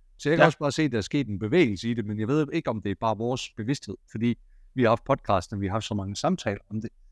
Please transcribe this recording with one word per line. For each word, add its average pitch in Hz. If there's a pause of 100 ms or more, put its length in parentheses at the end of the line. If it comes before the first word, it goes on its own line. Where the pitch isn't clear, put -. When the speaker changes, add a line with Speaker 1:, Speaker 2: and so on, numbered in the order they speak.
(180)
Speaker 1:
Så -
jeg 165
kan 156
Speaker 2:
Ja. 151
Speaker 1:
også 156
bare 143
se, 160
at 143
der 117
er 101
sket 135
en 101
bevægelse 113
i 120
det, 113
men 107
jeg 107
ved 151
ikke, 160
om 110
det 101
er 95
bare 110
vores 120
bevidsthed, 113 (160)
fordi 117 (400)
vi 131
har 113
haft 113
podcasten, 101
vi 98
har 90
haft 110
så 110
mange 98
samtaler 143 (100)
om 107
det. 110 (220)